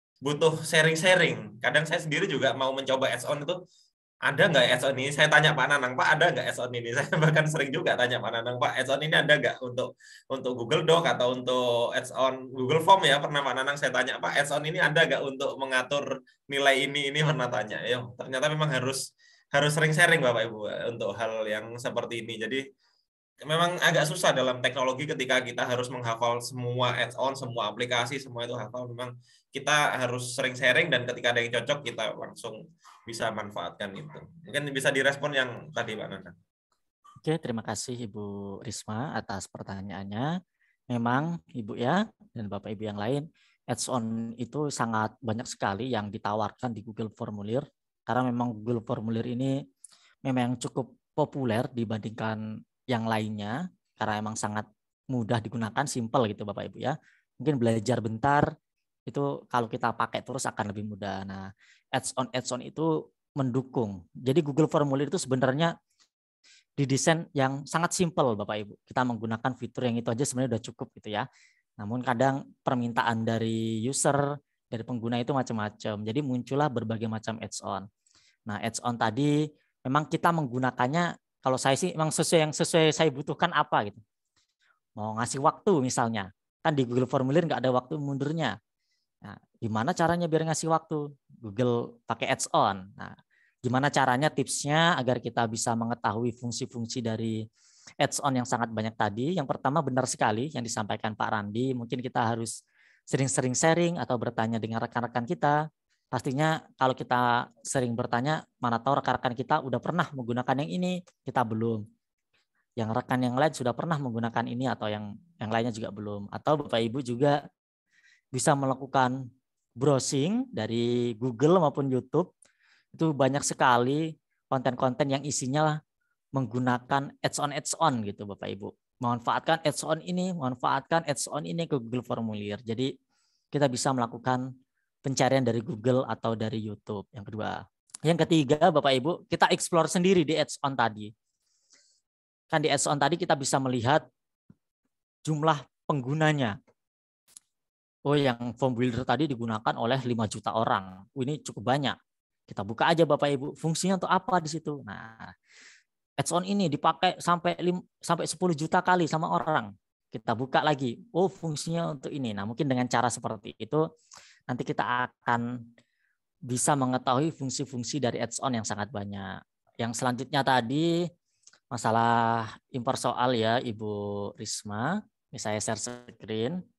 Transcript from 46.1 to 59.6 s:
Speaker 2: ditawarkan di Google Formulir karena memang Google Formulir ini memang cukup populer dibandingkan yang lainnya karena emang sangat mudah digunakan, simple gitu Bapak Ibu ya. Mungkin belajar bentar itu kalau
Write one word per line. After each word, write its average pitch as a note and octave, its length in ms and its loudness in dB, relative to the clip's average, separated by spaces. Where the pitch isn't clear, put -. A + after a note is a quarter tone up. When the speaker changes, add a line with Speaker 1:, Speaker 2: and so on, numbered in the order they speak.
Speaker 2:
ditawarkan G#2 640 -4
di G#2+ 80 -12
Google A2 320 -8
Formulir A2 480 -4
karena B2+ 240 2
memang A#2+ 320 0
Google A2+ 240 -2
Formulir A2+ 400 -2
ini C3 400 -2
memang B2+ 400 0
cukup C#3 320 -6
populer C3 560 0
dibandingkan A2 880 -6
yang A2+ 240 -2
lainnya A2 640 -4
karena G#2+ 240 -2
emang G#2+ 160 -6
sangat G#2+ 320 -4
mudah A#2+ 320 0
digunakan, A2+ 480 -2
simple A#2+ 400 0
gitu G#2 160 -6
Bapak G2+ 240 -8
Ibu G2 80 -16
ya. B2 240 -4
Mungkin C#3+ 160 0
belajar A2+ 480 2
bentar C#3+ 480 2
itu C#3+ 400 -4
kalau A#2 240 0